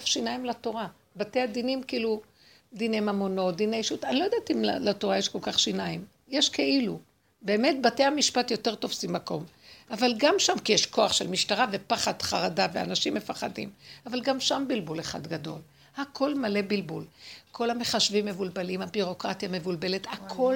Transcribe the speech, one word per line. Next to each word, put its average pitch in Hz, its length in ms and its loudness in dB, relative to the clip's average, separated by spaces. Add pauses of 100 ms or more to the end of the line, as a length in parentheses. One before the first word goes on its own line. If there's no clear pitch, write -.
שיניים 247 400 -2
לתורה. 226 420 -4 (280)
בתי 208 240 -2
הדינים, 254 440 0
כאילו, 226 380 -2 (520)
דיני 220 260 0
ממונות, 190 560 0
דיני 214 220 0
אישות, 226 280 -4
אני 262 140 2
לא 330 40 2
יודעת 427 280 0
אם 226 120 2
ל-, 208 260 2
לתורה 196 280 2
יש 196 120 0
כל - 120 -6
כך - 180 -2
שיניים. 185 460 0 (240)
יש 269 200 2
כאילו. 269 500 2 (420)
באמת, 240 400 2
בתי 240 220 4
המשפט 269 480 2
יותר 226 240 0
תופסים - 380 -4
מקום. 165 320 -4 (460)
אבל 240 260 2
גם 294 200 6
שם, 359 260 2
כי 220 100 4
יש - 120 4
כוח - 280 2
של 190 140 0
משטרה 190 440 2
ופחד, 196 500 -2
חרדה, 180 520 0
ואנשים 180 400 -2
מפחדים. 202 560 -4 (360)
אבל 247 160 -6
גם 269 180 0
שם 277 280 0
בלבול 165 320 -2
אחד 156 280 -8
גדול. 156 320 -8 (380)
הכל 277 380 -2
מלא 214 320 0
בלבול. 165 360 -2 (480)
כל 233 180 -2
המחשבים 220 560 2
מבולבלים, 185 560 -4
הבירוקרטיה 190 680 -2
מבולבלת, 185 600 -2
הכל 254 440 0